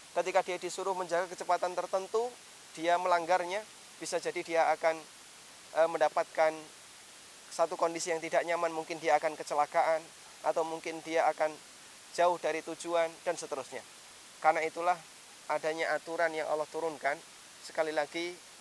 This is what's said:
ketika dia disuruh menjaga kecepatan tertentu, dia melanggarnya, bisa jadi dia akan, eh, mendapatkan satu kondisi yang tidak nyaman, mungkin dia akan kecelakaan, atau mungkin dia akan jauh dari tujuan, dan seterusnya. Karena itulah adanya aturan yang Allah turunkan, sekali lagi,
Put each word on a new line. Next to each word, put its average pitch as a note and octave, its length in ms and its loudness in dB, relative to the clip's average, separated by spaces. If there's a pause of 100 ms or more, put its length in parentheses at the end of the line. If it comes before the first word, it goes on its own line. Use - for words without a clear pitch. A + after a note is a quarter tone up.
(160)
ketika F3+ 240 4
dia F3+ 160 -2
disuruh F#3 400 -4
menjaga F3 320 -2
kecepatan F3 480 -2
tertentu, F#3+ 560 -2 (400)
dia E3+ 240 2
melanggarnya, F3+ 640 2 (400)
bisa E3+ 220 -4
jadi E3 180 -4
dia E3 220 2 (100)
akan, D#3+ 240 2 (800)
eh, D#3+ 140 6
mendapatkan D#3+ 600 2 (1000)
satu E3+ 240 0
kondisi E3+ 380 0
yang D#3+ 80 -2
tidak D#3+ 260 2
nyaman, E3+ 240 0
mungkin D#3+ 300 -6
dia D#3 180 4
akan D#3 160 -2
kecelakaan, D#3 640 2 (460)
atau D#3 160 2
mungkin D#3+ 400 -6
dia D#3+ 260 2
akan D#3 220 0 (640)
jauh F3 240 4
dari D#3 240 -2
tujuan, E3 480 -2 (160)
dan E3+ 80 0
seterusnya. C#3 480 -8 (560)
Karena D#3 240 4
itulah E3+ 340 0 (540)
adanya D#3 480 0
aturan E3 320 0
yang D#3 160 -2
Allah D3+ 240 -2
turunkan, D#3 480 -2 (480)
sekali D#3+ 240 -2
lagi, D#3+ 400 -2 (300)